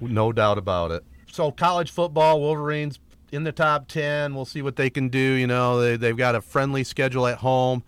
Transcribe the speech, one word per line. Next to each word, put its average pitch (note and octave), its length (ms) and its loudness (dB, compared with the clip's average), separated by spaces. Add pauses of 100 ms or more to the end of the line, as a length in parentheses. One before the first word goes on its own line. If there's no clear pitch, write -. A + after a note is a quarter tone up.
No A2+ 320 0
doubt G#2+ 240 2
about F2+ 340 -2
it. E2+ 120 -6 (280)
So D#3 180 -2
college F3 400 0
football, D#3 520 2
Wolverines D3 580 -4 (320)
in D3+ 140 -6
the D#3 80 -4
top D3+ 340 0
ten. D3 480 -4
We'll C3 100 -8
see D3 160 -10
what C#3 140 -6
they C3+ 140 0
can C3 180 -2
do. B2+ 100 -2
You C3 300 2
know, B2 320 2
they, A#2+ 160 2
they've A#2 220 0
got B2 180 2
a G#2+ 60 -2
friendly C3+ 420 -2
schedule B2+ 420 -2
at A#2+ 120 0
home. B2+ 500 0